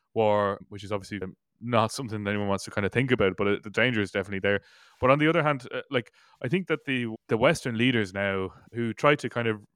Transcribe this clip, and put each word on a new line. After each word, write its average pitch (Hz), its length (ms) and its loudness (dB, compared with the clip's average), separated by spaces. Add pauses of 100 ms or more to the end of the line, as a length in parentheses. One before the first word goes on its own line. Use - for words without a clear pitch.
(140)
war, 104 440 2 (100)
which 101 140 -14
is 98 80 -12
obviously 101 300 -6 (400)
not 113 320 2
something 107 320 -6
that 101 60 -2
anyone 104 180 0
wants 98 160 0
to - 80 -12
kind 101 120 -2
of 92 60 0
think 123 220 0
about, 98 260 4
but 101 80 0
it, 101 160 2
the 107 80 -12
danger 113 300 2
is 95 100 -2
definitely 98 300 -4
there. 98 200 2 (400)
But 127 100 4
on 147 100 4
the 151 80 4
other 160 160 2
hand, 139 280 -2
uh, 127 100 -6 (100)
like, 123 180 -2 (320)
I 131 60 -4
think 170 180 -2
that 156 180 -2
the, 120 300 -2 (140)
the 120 80 2
Western 123 420 2
leaders 117 340 2
now 98 380 -2 (220)
who 117 200 -4
try 147 220 2
to 143 140 -4
kind 117 180 -4
of, 107 140 -2 (160)